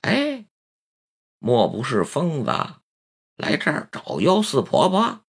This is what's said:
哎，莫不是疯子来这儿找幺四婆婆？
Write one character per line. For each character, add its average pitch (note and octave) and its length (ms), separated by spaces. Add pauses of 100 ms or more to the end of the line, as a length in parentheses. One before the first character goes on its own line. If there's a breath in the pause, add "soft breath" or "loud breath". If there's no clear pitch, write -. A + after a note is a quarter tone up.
哎， C4+ 460 (880)
莫 A2 300
不 G2 160
是 A2 200
疯 D#3 400
子 - 80 (840)
来 - 220
这 - 140
儿 - 200
找 - 300
幺 F#3+ 200
四 C#3+ 200
婆 - 280
婆？ G#3+ 400